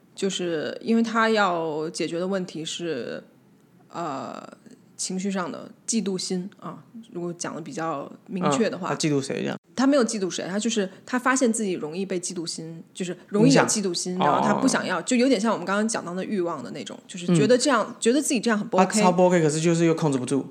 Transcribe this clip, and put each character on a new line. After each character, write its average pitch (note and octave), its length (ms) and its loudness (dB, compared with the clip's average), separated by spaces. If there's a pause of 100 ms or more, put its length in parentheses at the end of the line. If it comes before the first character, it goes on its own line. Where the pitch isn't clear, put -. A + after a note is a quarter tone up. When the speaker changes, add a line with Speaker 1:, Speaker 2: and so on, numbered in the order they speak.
(140)
Speaker 1:
就 G3 160 -2
是 E3+ 520 -4
因 A3+ 140 0
为 A3+ 60 4
他 A3+ 260 2
要 E3+ 640 0
解 E3 180 -4
决 E3 120 -4
的 F3+ 80 -2
问 F#3+ 180 -2
题 D#3 180 -10
是， D#3 600 -6 (640)
呃， C#3 580 -8 (480)
情 - 240 -4
绪 G3 120 -2
上 F3+ 200 -4
的 - 200 -12 (160)
嫉 A3+ 160 0
妒 F#3+ 140 -2
心 F3+ 300 -4 (120)
啊， D#3 240 -14 (280)
如 F3 100 -10
果 F3 120 -6
讲 - 220 -10
得 D3+ 60 -10
比 D#3+ 100 -12
较 D#3 400 -6 (160)
明 F#3 240 -4
确 G3 160 4
的 B2+ 100 -4
话。 F3 100 -6
Speaker 2:
嗯， - 20 -4
他 D3 60 0
嫉 D#3 160 0
妒 C#3 100 2
谁 - 200 -4
这 C3+ 60 -2
样？ C3+ 100 -4 (180)
Speaker 1:
他 B3 100 2
没 C#4 100 6
有 C4 80 6
嫉 A3 160 -2
妒 F#3+ 80 -2
谁， E3+ 220 -6
他 F#3 80 -4
就 G#3+ 140 0
是， G3 180 0 (160)
他 B3+ 140 -2
发 B3+ 160 2
现 C4 180 2
自 A3+ 100 -2
己 F#3+ 100 0
容 D3+ 220 -6
易 F#3+ 80 -4
被 F#3 160 -4
嫉 F3 140 -8
妒 E3+ 140 -6
心， E3 360 -10 (120)
就 F#3 100 -6
是 F3 100 -6 (120)
容 F3 200 4
易 C#4 60 8
有 A#3+ 80 8
嫉 - 180 2
妒 F#3+ 140 -2
心， F3+ 200 -4
Speaker 2:
影 F3+ 60 -4
响。 D3 80 4
Speaker 1:
然 C#3+ 80 4
后 C3 80 2
他 D3 120 2
不 C3 120 2
想 F3 160 2
要， E3+ 140 -2
Speaker 2:
哦。 E3 80 -4
Speaker 1:
就 C4 100 0
有 A#3+ 120 4
点 B3 120 4
像 G#3+ 140 0
我 E3 40 0
们 D#3+ 60 -6
刚 F#3+ 120 -2
刚 G#3+ 120 0
讲 G#3+ 160 -4
到 E3+ 120 -8
的 F#3 100 -4
欲 G3+ 160 -4
望 E3+ 220 -4
的 F#2+ 80 -10
那 A#2+ 120 -10
种， - 220 -12
就 - 100 -18
是 F3 120 -8
觉 F3+ 180 6
得 A#3 100 6
这 B3 140 2
样， A#3 180 4
Speaker 2:
嗯。 - 120 -14
Speaker 1:
觉 A3+ 120 2
得 C#4 80 4
自 C#4+ 100 -2
己 C4+ 100 2
这 A3+ 100 0
样 G#3+ 80 2
很 G#3 100 -4
不 - 80 -4
OK。 F#3 200 4
Speaker 2:
他 G#3+ 60 4
超 F#3 100 6
不 F3 140 4
OK， F3+ 140 6
可 D#3 80 4
是 D3+ 140 2
就 E3+ 140 4
是 E3+ 100 4
又 E3 80 6
控 E3 180 2
制 C3+ 60 0
不 B2 80 -2
住。 C3 260 0